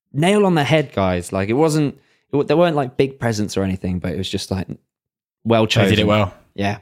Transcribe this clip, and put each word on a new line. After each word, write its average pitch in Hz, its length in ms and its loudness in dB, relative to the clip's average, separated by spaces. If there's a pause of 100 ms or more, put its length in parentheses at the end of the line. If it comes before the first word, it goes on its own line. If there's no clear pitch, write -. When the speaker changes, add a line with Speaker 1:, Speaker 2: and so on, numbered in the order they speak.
(120)
Speaker 1:
nail 190 340 2
on 180 80 2
the 147 100 2
head, 147 280 0
guys. 92 400 -2
Like, 95 160 -2
it 113 60 0
wasn't, 151 440 0 (340)
it 135 40 -2
wa-, 143 80 0
there 147 120 0
weren't, 170 200 2
like, 131 200 -4
big 135 220 0
presents 107 380 -4
or 98 60 -2
anything, 92 360 -4
but 87 140 -6
it - 60 -4
was 95 100 -6
just, - 220 -6
like, 95 160 -4 (800)
well 113 220 2
Speaker 2:
They 107 180 0
did 98 80 2
it 104 40 2
Speaker 1:
chosen. 104 120 2
Speaker 2:
well. 104 260 0 (200)
Speaker 1:
Yeah. 101 280 -6